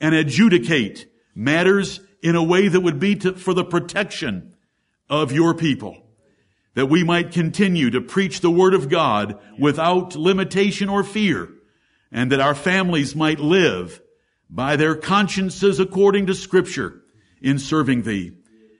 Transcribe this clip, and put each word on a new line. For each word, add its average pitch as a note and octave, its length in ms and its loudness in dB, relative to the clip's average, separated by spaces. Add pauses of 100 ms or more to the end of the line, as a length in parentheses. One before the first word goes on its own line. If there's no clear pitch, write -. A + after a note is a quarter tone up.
and D#3 140 2
adjudicate D#3 920 2 (280)
matters E3+ 680 0 (220)
in E3+ 120 2
a E3+ 80 2
way F3+ 260 2
that F3+ 120 2
would E3 180 -2
be G3 180 0
to, F#3 180 -4
for F#3 200 -2
the F3 100 0
protection E3+ 920 -6 (560)
of D3 220 -2
your E3 220 2
people, C3+ 520 -6 (680)
that C3+ 120 0
we E3 180 2
might F3 280 -2
continue E3+ 580 0
to A#2+ 100 -2
preach - 400 -4
the F3 100 2
word F#3 240 4
of D3 140 0
God A2 500 0 (200)
without D#3+ 580 0
limitation F#3+ 720 0
or G3 160 0
fear, E3+ 440 -2 (640)
and B2 220 -2
that C#3 80 2
our C#3+ 140 4
families E3+ 600 -2
might D#3 260 0
live C#3+ 600 0 (480)
by C3 280 -2
their D#3 180 2
consciences F#3+ 840 0
according F#3+ 480 2
to F#3+ 80 0
Scripture - 680 -2 (380)
in C#3 180 0
serving C3+ 440 0
thee. F#2+ 300 -6 (480)